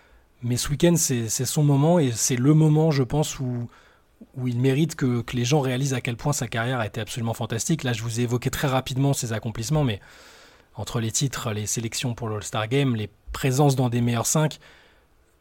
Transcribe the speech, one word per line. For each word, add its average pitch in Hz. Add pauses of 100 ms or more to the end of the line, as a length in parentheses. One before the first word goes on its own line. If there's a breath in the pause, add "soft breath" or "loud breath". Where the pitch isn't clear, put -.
(420 soft breath)
Mais 120
ce -
week-end, 170
c'est, 120
c'est 120
son 151
moment 143
et 131
c'est 117
le 135
moment, 156
je 139
pense, 147
où, 123 (680 soft breath)
où 127
il 120
mérite 135
que, 123
que -
les 120
gens 143
réalisent 131
à 120
quel 117
point 147
sa 123
carrière 120
a 107
été 110
absolument 113
fantastique. 117
Là, 123
je 107
vous 117
ai -
évoqué 120
très -
rapidement 135
ses 113
accomplissements, 113
mais 107 (760 loud breath)
entre 104
les 110
titres, 123
les 104
sélections 117
pour 117
l'All-Star 107
Game, 131
les 107 (240)
présences 135
dans 127
des 120
meilleurs 120
cinq, 156 (840 soft breath)